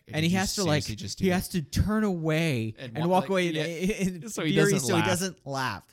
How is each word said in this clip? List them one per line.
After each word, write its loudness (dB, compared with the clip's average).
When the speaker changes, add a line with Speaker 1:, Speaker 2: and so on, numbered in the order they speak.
Speaker 1:
And -10
Speaker 2:
"Did 2
Speaker 1:
he 2
Speaker 2:
you 2
Speaker 1:
has 0
to, -2
like, 2
Speaker 2:
seriously -6
just -10
do 2
Speaker 1:
he 4
Speaker 2:
that?" 2
Speaker 1:
has -2
to -2
turn 0
away 0
Speaker 2:
And -12
Speaker 1:
and -2
Speaker 2:
wa-, 2
Speaker 1:
walk 4
Speaker 2:
like, -6
Speaker 1:
away 2
in, -2
Speaker 2:
yeah. -2
Speaker 1:
in -4
Speaker 2:
So -4
he 2
Speaker 1:
fury 6
Speaker 2:
doesn't 2
Speaker 1:
so 2
he 4
Speaker 2:
laugh. 2
Speaker 1:
doesn't -2
laugh. -4